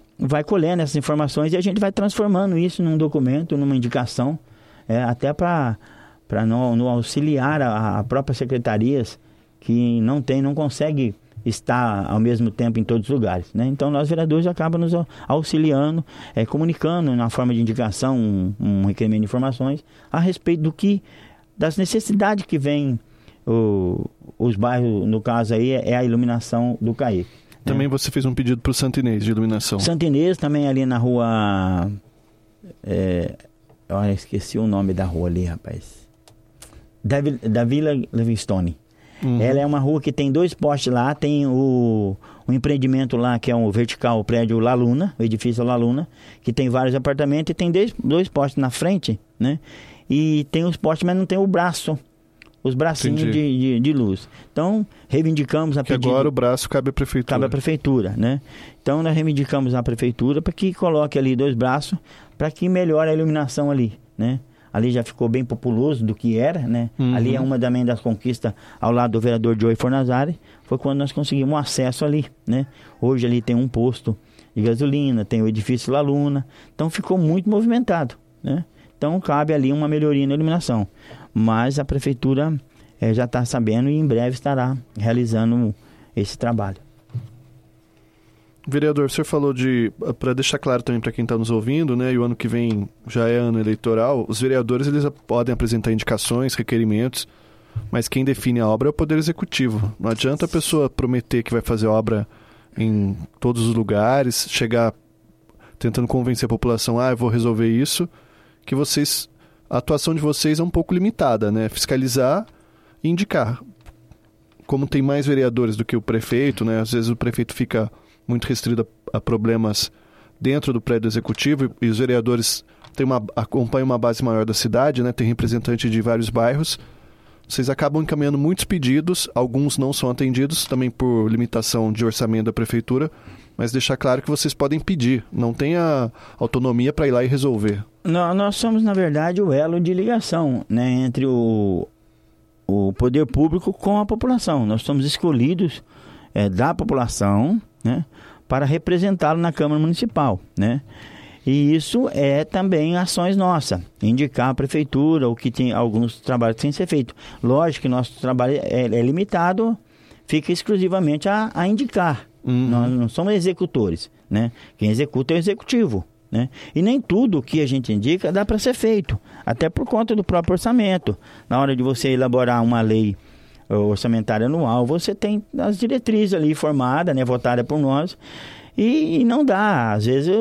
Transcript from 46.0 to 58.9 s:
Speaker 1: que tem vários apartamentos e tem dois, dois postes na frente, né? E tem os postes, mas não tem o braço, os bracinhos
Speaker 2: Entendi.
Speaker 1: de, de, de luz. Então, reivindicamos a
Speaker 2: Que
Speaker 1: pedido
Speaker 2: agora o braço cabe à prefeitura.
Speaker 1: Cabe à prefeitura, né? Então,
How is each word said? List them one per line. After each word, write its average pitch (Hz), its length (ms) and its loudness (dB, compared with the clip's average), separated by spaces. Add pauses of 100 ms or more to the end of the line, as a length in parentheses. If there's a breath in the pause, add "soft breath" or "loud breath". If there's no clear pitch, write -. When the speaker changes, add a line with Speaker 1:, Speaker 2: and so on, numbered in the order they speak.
Speaker 1:
que 123 100 -2
tem 131 160 0
vários 127 260 2
apartamentos 143 560 0
e 165 40 -2
tem 175 160 -2
dois, 202 320 2
dois 170 260 0
postes 139 320 -2
na 131 100 2
frente, 170 480 -2 (200)
né? 139 200 0 (500 loud breath)
E 151 420 2
tem 165 140 0
os 170 120 0
postes, 160 300 -2
mas 180 100 2
não 190 100 0
tem 185 120 0
o 196 80 2
braço, 170 520 0 (640)
os 131 120 0
bracinhos 151 480 0
Speaker 2:
Entendi. 131 360 0
Speaker 1:
de, - 0 - (160)
de, 117 60 2
de 143 120 2
luz. 107 360 0 (240 loud breath)
Então, 196 340 0 (220 loud breath)
reivindicamos 151 720 0
a 143 40 -2
Speaker 2:
Que 131 100 -2
Speaker 1:
pedido 127 180 0
Speaker 2:
agora 139 180 2
o 147 40 -4
braço 123 360 0
cabe 135 220 0
à - 20 -4
prefeitura. 131 420 -2
Speaker 1:
Cabe 131 100 0
à 131 40 0
prefeitura, 131 680 -2
né? 123 240 0 (420 loud breath)
Então, 147 200 0